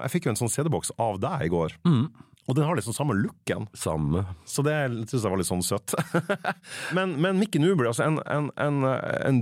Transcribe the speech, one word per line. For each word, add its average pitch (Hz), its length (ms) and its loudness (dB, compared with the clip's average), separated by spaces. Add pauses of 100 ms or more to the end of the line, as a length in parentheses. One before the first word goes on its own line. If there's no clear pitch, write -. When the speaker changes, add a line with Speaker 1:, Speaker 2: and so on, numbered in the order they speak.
Speaker 1:
jeg - 80 -2
fikk 170 140 0
jo 113 40 2
en 104 60 -2
sånn 117 140 0
C 143 120 0
D-boks 123 320 -2
av 107 240 0
deg 139 240 -2
i 82 80 0
går. 82 320 0
Speaker 2:
Mhm. 147 220 4 (400)
Speaker 1:
Og 131 80 0
den 151 80 4
har 156 140 0
liksom 113 180 -4
samme 147 160 0
looken. - 540 -2 (100)
Speaker 2:
Samme. 78 460 0 (260)
Speaker 1:
Så - 160 -2
det 151 120 2 (340)
synes 131 100 0
jeg 104 140 0
var 95 80 2
litt 85 80 -2
sånn 90 180 0
søtt. - 240 -2 (520)
<laughs> - 520 -6
Men, 185 240 0
men 190 220 2
Mickey 202 180 0
Newbury, 151 300 4
altså 117 160 0
en, 151 180 2
en, 147 220 -2 (100)
en, 143 220 0 (100)
en 131 540 2